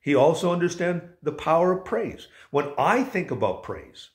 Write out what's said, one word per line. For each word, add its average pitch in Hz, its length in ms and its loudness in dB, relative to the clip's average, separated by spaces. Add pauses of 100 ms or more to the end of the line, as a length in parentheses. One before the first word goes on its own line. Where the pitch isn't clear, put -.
He 147 140 0
also 160 380 4
understands 175 520 -2 (180)
the 147 100 -4
power 165 400 2
of 185 120 -4
praise. 208 440 -6 (220)
When 139 260 0
I 196 260 2
think - 280 -4
about 104 320 -2
praise - 520 -14